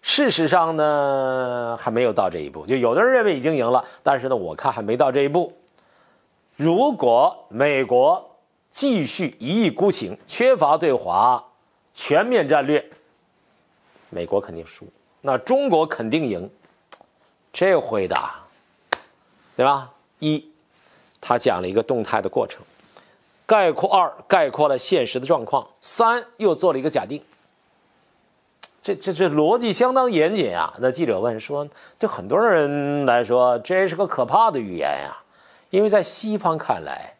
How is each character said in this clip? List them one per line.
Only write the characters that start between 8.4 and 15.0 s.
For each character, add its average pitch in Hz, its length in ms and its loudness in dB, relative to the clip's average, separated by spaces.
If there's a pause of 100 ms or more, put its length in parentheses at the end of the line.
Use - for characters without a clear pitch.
继 233 340 -2
续 - 340 -6
一 180 240 -2
意 175 60 4
孤 196 220 0
行， 95 340 -6
缺 254 300 2
乏 156 220 2
对 156 160 2
华 113 500 2 (500)
全 175 320 0
面 220 220 2
战 143 180 2
略， 147 240 0 (1200)
美 87 160 -8
国 98 140 0
肯 87 160 -10
定 82 100 -12
输， - 220 -20 (320)